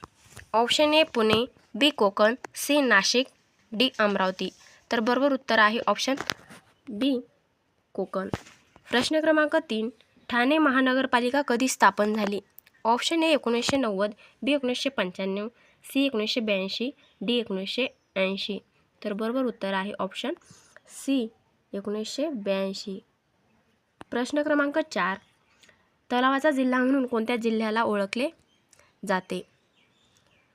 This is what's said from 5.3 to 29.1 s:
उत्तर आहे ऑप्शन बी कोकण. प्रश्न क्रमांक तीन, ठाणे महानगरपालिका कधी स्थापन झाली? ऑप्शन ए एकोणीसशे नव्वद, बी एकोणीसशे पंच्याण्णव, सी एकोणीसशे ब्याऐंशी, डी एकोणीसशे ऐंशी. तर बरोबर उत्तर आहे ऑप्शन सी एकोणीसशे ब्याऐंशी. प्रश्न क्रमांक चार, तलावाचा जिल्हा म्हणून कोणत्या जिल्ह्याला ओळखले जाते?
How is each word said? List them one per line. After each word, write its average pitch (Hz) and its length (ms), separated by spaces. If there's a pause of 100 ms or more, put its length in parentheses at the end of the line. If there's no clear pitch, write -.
उत्तर 226 260
आहे 214 280
ऑप्शन 233 280 (720)
बी 247 300 (760)
कोकण. 190 360 (600)
प्रश्न 254 280
क्रमांक 311 360
तीन, 226 340 (400)
ठाणे 247 280
महानगरपालिका 262 840
कधी 254 260
स्थापन 208 460
झाली? 208 260 (460)
ऑप्शन 247 380
ए 320 100
एकोणीसशे 240 440
नव्वद, 208 340 (320)
बी 262 100
एकोणीसशे 254 360
पंच्याण्णव, 196 580 (360)
सी 269 220
एकोणीसशे 226 340
ब्याऐंशी, 214 520 (300)
डी 214 120
एकोणीसशे 220 540 (280)
ऐंशी. 190 440 (440)
तर 208 100
बरोबर 226 300
उत्तर 196 300
आहे 196 260
ऑप्शन 208 340 (540)
सी 262 400 (460)
एकोणीसशे 214 560
ब्याऐंशी. 196 680 (1120)
प्रश्न 254 320
क्रमांक 294 360
चार, 196 380 (960)
तलावाचा 269 400
जिल्हा 254 280
म्हणून 262 260
कोणत्या 240 300
जिल्ह्याला 220 480
ओळखले 214 460 (800)
जाते? 185 420 (1040)